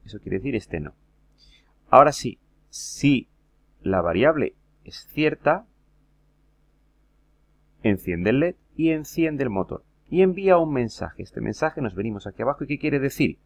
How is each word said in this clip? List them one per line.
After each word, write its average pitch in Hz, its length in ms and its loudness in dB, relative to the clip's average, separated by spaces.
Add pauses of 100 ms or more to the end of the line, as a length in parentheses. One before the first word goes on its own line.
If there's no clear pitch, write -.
Eso 107 140 -14
quiere 95 180 -6
decir 127 160 -6
este 87 260 -6
no. 73 140 -12 (960)
Ahora 143 220 8
sí, - 260 -8 (320)
si - 580 0 (540)
la 92 180 0
variable 107 540 0 (280)
es - 280 -20
cierta, 151 560 0 (2250)
enciende 92 480 0
el 131 100 2
led 175 160 -2 (180)
y 160 160 0
enciende 156 540 -2
el 120 60 -2
motor. - 340 -6 (240)
Y 180 140 2
envía 190 340 4
un 160 160 2
mensaje. 110 500 -4
Este 113 200 -10
mensaje 131 400 -4
nos 104 120 -6
venimos 104 320 -6
aquí - 160 -8
abajo. 139 220 -2
¿Y - 20 -12
qué 143 120 -6
quiere 143 200 0
decir? 139 480 0